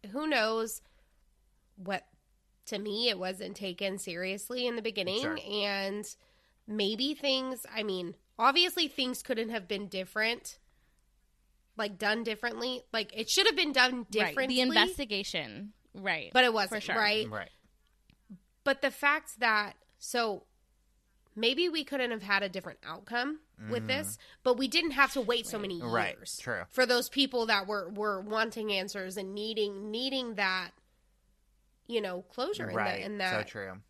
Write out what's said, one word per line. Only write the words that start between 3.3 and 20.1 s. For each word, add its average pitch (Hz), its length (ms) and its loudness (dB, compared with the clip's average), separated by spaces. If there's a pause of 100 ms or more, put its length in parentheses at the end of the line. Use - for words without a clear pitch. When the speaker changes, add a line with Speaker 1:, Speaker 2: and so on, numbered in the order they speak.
Speaker 1:
taken 190 420 -4
seriously 190 720 -4
in 240 80 -2
the 220 80 -6
beginning. 202 380 -2
Speaker 2:
Sure. - 180 -2 (120)
Speaker 1:
And 202 540 -2 (640)
maybe 214 480 0
things, 262 500 0 (100)
I 220 60 -2
mean, 185 320 -4 (240)
obviously 320 500 4
things 254 360 -2
couldn't 226 260 -2
have 214 180 -6
been 202 200 -4
different, 214 720 -4 (1160)
like, 208 220 -4
done 220 260 2
differently. 233 680 -4
Like, 214 240 -2
it 220 140 -4
should 392 180 6
have 320 80 6
been 311 160 2
done 254 280 6
Speaker 3:
Right. 226 120 -8
Speaker 1:
differently. 214 440 2
Speaker 3:
The 254 60 6
investigation. 208 1120 0 (200)
Right. 185 400 -4
Speaker 1:
But 254 100 8
it 240 100 6
wasn't, 208 300 -2
Speaker 3:
For - 80 -4
sure. - 40 0
Speaker 1:
right? 214 340 2
Speaker 2:
Right. 104 200 -6 (1120)
Speaker 1:
But 269 180 0
the 269 100 0
fact 294 480 0
that, 214 360 2 (220)
so 226 460 -2 (920)